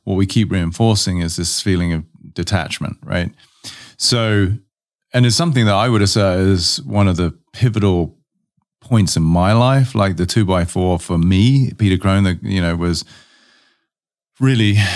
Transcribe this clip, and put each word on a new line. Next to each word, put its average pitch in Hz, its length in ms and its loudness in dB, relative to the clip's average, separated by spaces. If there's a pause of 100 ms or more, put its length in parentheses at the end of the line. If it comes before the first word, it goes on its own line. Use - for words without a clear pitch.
what 98 120 -4
we 98 100 0
keep 101 260 0
reinforcing 95 680 0
is 82 180 -4
this - 240 -6
feeling 87 320 -2
of 80 100 -6 (300)
detachment, - 680 -6
right? 90 300 -4 (640)
So, 107 540 0 (640)
and 123 120 2
it's 117 120 2
something 151 280 0
that 104 80 2
I 107 140 2
would 110 140 2
assert 95 400 2
is 95 420 0
one 101 240 0
of 90 80 0
the 85 180 -2 (200)
pivotal 101 640 -2 (640)
points 104 340 0
in 82 80 0
my 87 300 2
life, 127 420 2
like 98 220 0
the 87 80 0
two 107 180 0
by 90 220 0
four 90 340 0
for 87 180 -4
me, 104 600 2
Peter 92 200 2
Crone, 98 280 2
the, 90 160 -2
you 98 200 -2
know, 85 140 -2
was 85 300 -4 (1300)
really 113 360 2 (200)